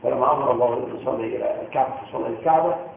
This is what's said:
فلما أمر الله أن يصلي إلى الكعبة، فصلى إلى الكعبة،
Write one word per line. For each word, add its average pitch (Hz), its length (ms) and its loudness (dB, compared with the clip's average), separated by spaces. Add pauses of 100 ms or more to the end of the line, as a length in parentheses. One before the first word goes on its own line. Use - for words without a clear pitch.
فلما 135 300 2
أمر 127 180 2
الله 117 220 4
أن - 280 -4
يصلي 113 340 -4
إلى 117 260 -2
الكعبة، 131 280 0
فصلى - 380 -6
إلى 117 120 -6
الكعبة، 165 360 4 (220)